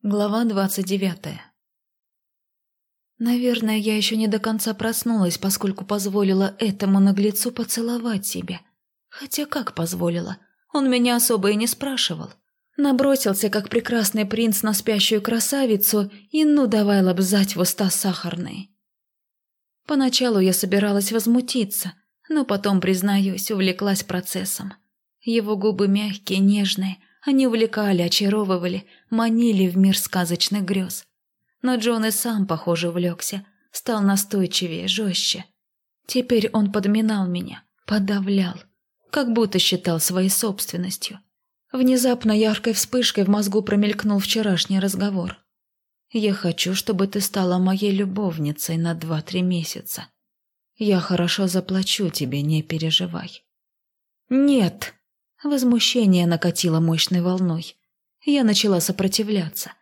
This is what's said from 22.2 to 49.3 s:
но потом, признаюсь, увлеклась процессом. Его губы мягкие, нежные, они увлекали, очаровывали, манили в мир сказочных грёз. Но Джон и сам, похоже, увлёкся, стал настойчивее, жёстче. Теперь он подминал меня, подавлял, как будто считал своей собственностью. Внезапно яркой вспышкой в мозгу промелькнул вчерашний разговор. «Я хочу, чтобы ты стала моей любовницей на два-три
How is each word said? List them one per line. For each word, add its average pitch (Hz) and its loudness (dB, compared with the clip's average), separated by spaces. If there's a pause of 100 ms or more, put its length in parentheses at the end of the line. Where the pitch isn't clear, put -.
но 302 0
потом, 202 0
признаюсь, 190 0
увлеклась 196 0
процессом. 190 -6 (440)
Его 214 -2
губы 196 0
мягкие, 196 -2
нежные, 190 2 (260)
они 269 4
увлекали, 220 2
очаровывали, 190 0 (220)
манили 226 2
в 175 0
мир 190 6
сказочных 180 -2
грёз. 185 -4 (580)
Но 254 0
Джон 226 0
и 220 2
сам, 214 -2
похоже, 170 -2
увлёкся, 175 -4 (260)
стал 220 -4
настойчивее, 185 0
жёстче. 190 -2 (600)
Теперь 247 2
он 208 2
подминал 208 0
меня, 175 -6 (220)
подавлял, 196 0 (560)
как 240 0
будто 214 2
считал 175 0
своей 185 0
собственностью. 190 -4 (520)
Внезапно 254 4
яркой 214 2
вспышкой - 0
в - 0
мозгу 202 2
промелькнул 208 0
вчерашний 196 0
разговор. 190 -2 (760)
«Я 214 0
хочу, 180 -2
чтобы 196 -2
ты 196 -4
стала 180 0
моей 190 2
любовницей 180 -2
на 165 -2
два-три 165 -4